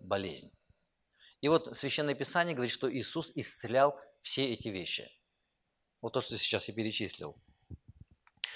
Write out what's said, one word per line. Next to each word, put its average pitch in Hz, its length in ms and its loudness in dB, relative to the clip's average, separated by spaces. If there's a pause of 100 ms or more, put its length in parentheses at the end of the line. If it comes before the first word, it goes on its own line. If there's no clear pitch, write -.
болезнь. 95 500 -2 (880)
И 135 80 2
вот 160 280 4
Священное 143 400 0
Писание 170 380 2
говорит, 123 200 2
что 131 180 0
Иисус - 440 -4
исцелял 131 640 2 (240)
все 131 300 0
эти 110 160 -4
вещи. - 420 -6 (920)
Вот 117 120 -6
то, 131 80 2
что - 160 -2
сейчас - 300 2
я 107 60 -10
перечислил. 107 680 -4 (1120)